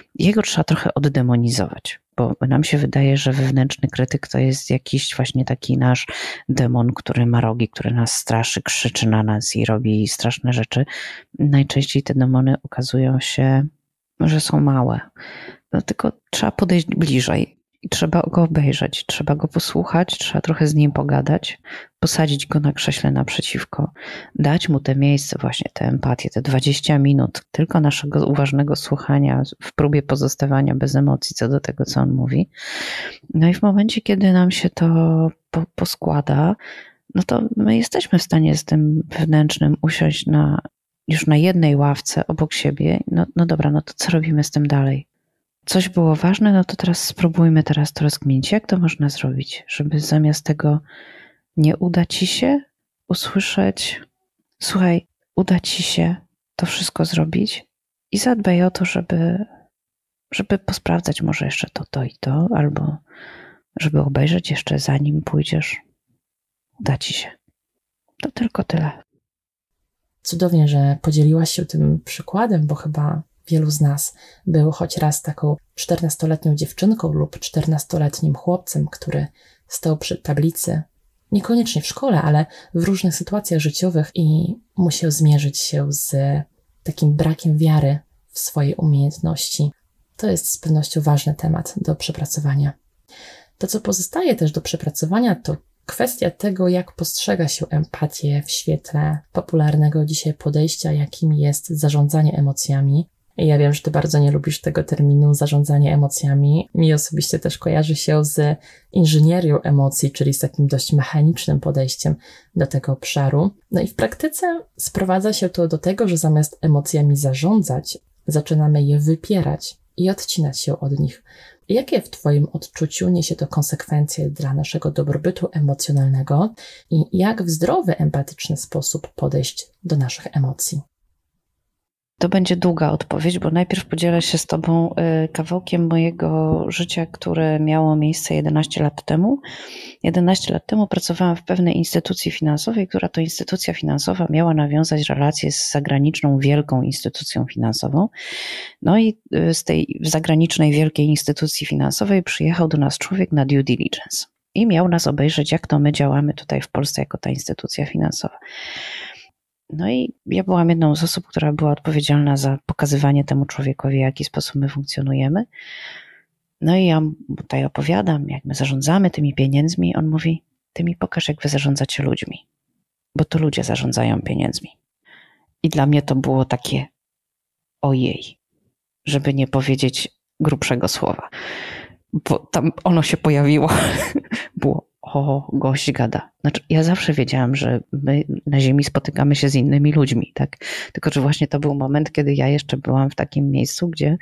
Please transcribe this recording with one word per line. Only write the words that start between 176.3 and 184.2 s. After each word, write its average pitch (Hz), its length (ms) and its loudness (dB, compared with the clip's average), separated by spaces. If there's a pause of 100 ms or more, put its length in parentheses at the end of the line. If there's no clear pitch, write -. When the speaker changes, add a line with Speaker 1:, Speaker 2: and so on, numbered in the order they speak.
Speaker 1:
takie: 139 420 -4 (960)
„Ojej”, - 560 -2 (640)
żeby 143 300 -2
nie 135 120 0
powiedzieć 135 600 -2 (320)
grubszego 147 480 0
słowa, - 400 -4 (840)
bo - 260 -2
tam - 340 -2 (120)
ono 170 180 4
się - 140 -2
pojawiło. 143 520 4 (480)
<laughs> - 400 -8